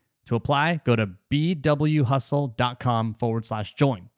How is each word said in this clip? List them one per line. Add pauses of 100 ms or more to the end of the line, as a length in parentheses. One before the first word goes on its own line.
(260)
To
apply,
go
to (220)
B
W
hustle
dot
com
forward
slash
join.